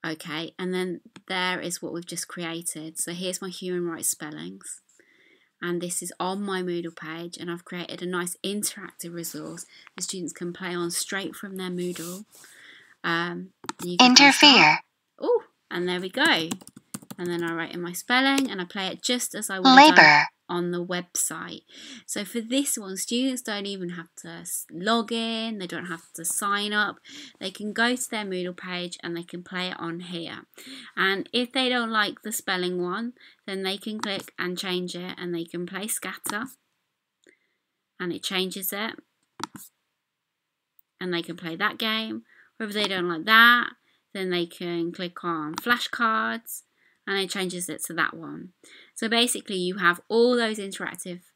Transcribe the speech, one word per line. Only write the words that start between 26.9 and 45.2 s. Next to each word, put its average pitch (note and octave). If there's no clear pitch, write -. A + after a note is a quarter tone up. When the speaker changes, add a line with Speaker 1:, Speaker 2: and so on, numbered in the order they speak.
Speaker 1:
They F#3+
can G#3
go A#3
to -
their G#3+
Moodle F3+
page F3+
and E3+
they E3+
can F3
play F3+
it -
on E3
here. E3+
And F#3+
if A#3+
they C4
don't A#3+
like G#3+
the G#3+
spelling F3+
one, G#3
then F#3+
they F#3+
can G#3+
click G3
and F3+
change F3+
it, F3+
and F3
they E3
can F3
play F#3+
scatter, G#3
and F3
it -
changes F#3+
it. G#3+
And F3+
they E3+
can E3+
play E3
that G#3
game. A3
Or A3+
if G#3
they G#3
don't F#3
like D#3+
that, C#3+
then F#3+
they F3
can E3+
click F3